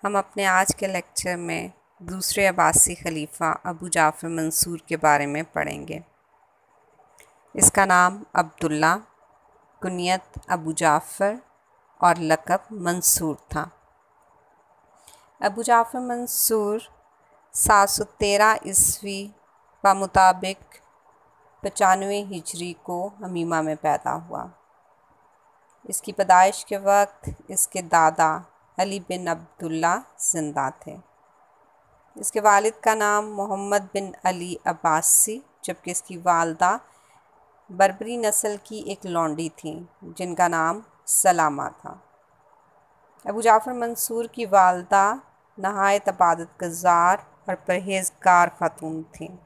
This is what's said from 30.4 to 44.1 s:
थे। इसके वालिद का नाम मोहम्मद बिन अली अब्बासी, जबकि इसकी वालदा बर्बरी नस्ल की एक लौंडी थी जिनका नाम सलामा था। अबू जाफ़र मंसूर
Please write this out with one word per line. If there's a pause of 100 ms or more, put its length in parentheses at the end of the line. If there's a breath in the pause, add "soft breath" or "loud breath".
थे। (1200)
इसके
वालिद
का
नाम
मोहम्मद
बिन (100)
अली
अब्बासी, (200)
जबकि
इसकी
वालदा (920 soft breath)
बर्बरी
नस्ल
की (120)
एक
लौंडी
थी (140)
जिनका
नाम (240)
सलामा
था। (1200)
अबू
जाफ़र
मंसूर